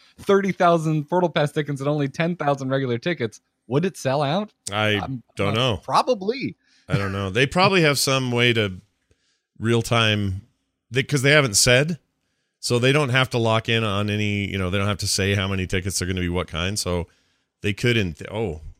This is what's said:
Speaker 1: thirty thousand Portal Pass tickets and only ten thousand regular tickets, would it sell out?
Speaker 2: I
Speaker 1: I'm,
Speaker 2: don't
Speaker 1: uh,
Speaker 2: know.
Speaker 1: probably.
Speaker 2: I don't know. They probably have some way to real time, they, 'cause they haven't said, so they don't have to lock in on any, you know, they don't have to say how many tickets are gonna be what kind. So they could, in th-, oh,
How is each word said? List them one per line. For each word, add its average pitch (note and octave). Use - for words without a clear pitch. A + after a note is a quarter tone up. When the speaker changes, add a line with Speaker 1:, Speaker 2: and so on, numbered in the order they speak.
Speaker 1:
thirty G3
thousand D#3+
Portal F3+
Pass D3+
tickets C#3+
and C3+
only D3
ten E3+
thousand C#3
regular C3
tickets, C3
would C#3+
it G3
sell C#3
out? F#3
Speaker 2:
I G#2+
Speaker 1:
I'm, C3
Speaker 2:
don't G2+
Speaker 1:
uh, A#2
Speaker 2:
know. -
Speaker 1:
probably. G3+
Speaker 2:
I -
don't G2
know. G2
They A2+
probably F#3
have C#3+
some C3
way A#2+
to G#2
real A#2
time, G#2+
they, A#2+
'cause C3+
they C#3
haven't C#3
said, C#3
so -
they B2
don't C#3+
have C3
to B2
lock A2+
in A2+
on G#2
any, G#2
you E2+
know, F#2
they F#2+
don't G2
have G#2
to G2+
say G2
how G2
many F#2+
tickets F#2
are F#2
gonna F#2
be F2+
what E2+
kind. F2+
So F2
they G#2
could, A#2+
in F#2
th-, -
oh, F#2+